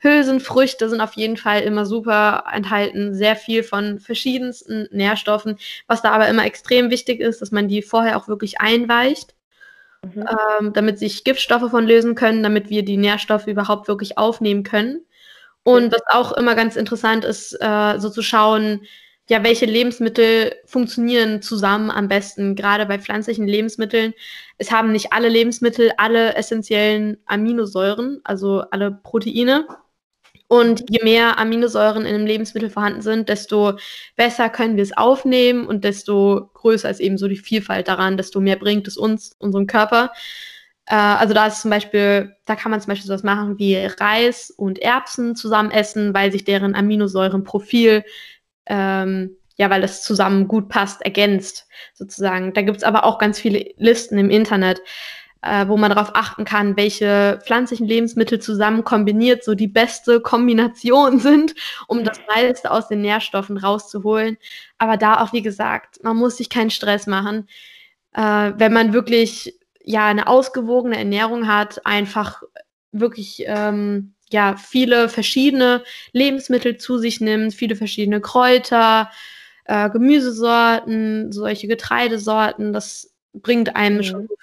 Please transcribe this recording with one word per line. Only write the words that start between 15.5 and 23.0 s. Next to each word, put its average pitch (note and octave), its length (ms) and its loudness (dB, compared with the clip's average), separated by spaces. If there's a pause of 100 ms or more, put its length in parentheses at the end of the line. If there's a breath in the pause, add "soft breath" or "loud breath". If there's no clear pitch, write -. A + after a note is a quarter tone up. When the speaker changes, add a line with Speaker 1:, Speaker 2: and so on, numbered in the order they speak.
Speaker 1:
Und A#3+ 300 4
Speaker 2:
Okay. A#3 40 4 (120)
Speaker 1:
was - 80 4
auch B3 160 0
immer A#3+ 220 0
ganz A3+ 220 0
interessant A3 480 0
ist, - 360 -6
äh, G#3 380 0
so G3+ 100 -6
zu G#3+ 140 -8
schauen, G#3+ 580 2 (480 loud breath)
ja, A3 160 2
welche A#3 220 2
Lebensmittel A3+ 880 2 (100)
funktionieren A#3 760 -2
zusammen G#3 480 -2
am G3+ 180 -2
besten, G3 480 -4
gerade G#3 300 0
bei G3 120 -4
pflanzlichen G#3+ 480 -6